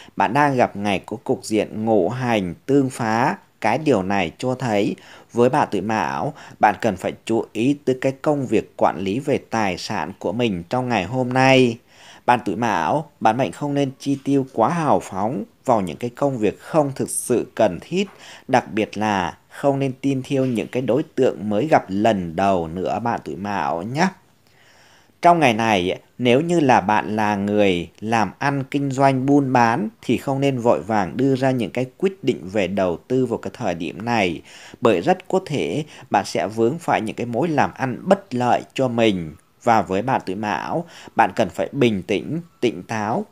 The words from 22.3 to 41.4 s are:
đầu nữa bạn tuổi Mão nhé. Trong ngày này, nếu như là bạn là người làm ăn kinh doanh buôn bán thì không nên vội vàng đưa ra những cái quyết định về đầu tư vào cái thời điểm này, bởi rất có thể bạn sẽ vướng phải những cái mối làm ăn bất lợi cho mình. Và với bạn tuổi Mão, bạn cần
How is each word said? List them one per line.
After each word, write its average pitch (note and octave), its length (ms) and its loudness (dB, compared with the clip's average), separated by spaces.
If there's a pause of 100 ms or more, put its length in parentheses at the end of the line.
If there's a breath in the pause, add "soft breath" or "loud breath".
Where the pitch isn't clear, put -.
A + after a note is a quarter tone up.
đầu F#2 320 0
nữa E2 360 -4
bạn A#2 200 -4
tuổi D2 120 -10
Mão E2+ 480 -4
nhé. C3+ 240 0 (1160 soft breath)
Trong E3+ 180 6
ngày C3+ 140 4
này, G#2+ 460 0 (180)
nếu B2 240 4
như E3+ 180 0
là B2+ 220 6
bạn G2+ 340 0
là G#2 200 0
người G2 540 2 (100)
làm A2 400 0
ăn C#3 320 -2
kinh C#3+ 200 -2
doanh C3+ 340 2
buôn C#3 280 4
bán B2 360 2 (120)
thì A#2 160 0
không C3+ 240 -4
nên C3+ 180 0
vội A2 220 2
vàng F#2 360 -2
đưa C3+ 180 2
ra C3 160 0
những A#2+ 200 -2
cái B2 140 -4 (120)
quyết F#3+ 260 -4
định B2+ 200 -2
về F#2+ 240 0
đầu F#2 300 0 (100)
tư B2+ 180 0
vào A2 120 -2
cái F#2+ 160 -10
thời G2+ 200 -4
điểm E2+ 320 -8
này, G#2 360 0 (400 loud breath)
bởi G2+ 200 4
rất F3+ 260 0
có F#3 180 0
thể G#2+ 380 -2 (260 loud breath)
bạn G2+ 160 2
sẽ - 220 -2
vướng A2+ 320 0
phải G#2 220 0
những A2 140 -6
cái A#2+ 100 -4
mối A#2+ 220 -2
làm C3+ 260 0
ăn B2 300 -6
bất G3 320 0
lợi A#2+ 260 2 (120)
cho C3 140 0
mình. G#2 480 0 (280)
Và A2+ 180 4
với F#2+ 200 -2
bạn B2 240 -2
tuổi F#2 100 -6
Mão, G#2 500 -4 (300 loud breath)
bạn G#2+ 200 2
cần G#2+ 140 0